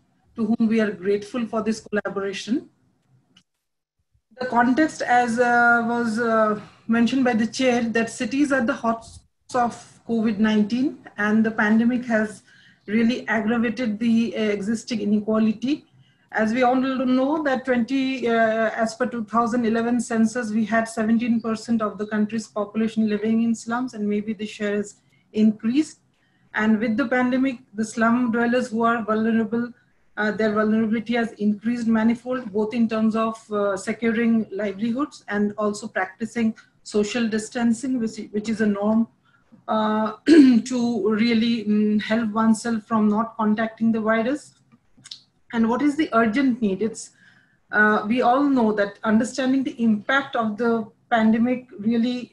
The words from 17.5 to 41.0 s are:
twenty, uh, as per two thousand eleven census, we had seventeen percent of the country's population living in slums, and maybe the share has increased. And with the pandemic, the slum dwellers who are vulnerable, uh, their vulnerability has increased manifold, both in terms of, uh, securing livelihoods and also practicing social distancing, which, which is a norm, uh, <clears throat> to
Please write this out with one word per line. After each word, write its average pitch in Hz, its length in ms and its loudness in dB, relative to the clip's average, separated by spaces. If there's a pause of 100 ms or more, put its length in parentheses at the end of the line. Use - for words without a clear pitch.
twenty, 254 640 0
uh, 226 460 2
as 220 180 -2
per 247 140 -2
two 240 180 -6
thousand 233 400 0
eleven 233 340 0
census, 226 520 0
we 220 140 0
had 226 220 0
seventeen 226 540 0
percent 220 400 -2
of 202 160 -4
the 208 80 -6
country's 214 420 -2
population 220 640 -2
living 220 320 0
in 233 140 0
slums, 240 400 -6
and 208 120 -4
maybe 208 260 -2
the 214 120 -10
share 208 300 -4
has 208 200 -6 (380)
increased. 220 680 0 (540)
And 214 260 2
with 220 160 -2
the 247 120 0
pandemic, 254 520 0 (140)
the 220 120 -4
slum 233 460 2
dwellers 240 380 0
who 226 140 -2
are 233 200 0
vulnerable, 220 680 0 (460)
uh, 208 140 -2
their 214 200 0
vulnerability 214 640 0
has 233 180 -2
increased 220 540 -2
manifold, 233 640 0
both 214 220 -2
in 233 160 2
terms 220 260 0
of, 226 360 -4
uh, 202 260 0
securing 226 760 0
livelihoods 214 760 -4
and 208 300 -2
also 214 300 -4
practicing 220 680 -4 (280)
social 220 440 -2
distancing, 233 720 -2
which, 220 180 -4 (140)
which 208 180 -6
is 226 120 -2
a 220 40 2
norm, 214 420 2 (600)
uh, 214 520 0
<clears throat> - 60 -20
to 240 880 6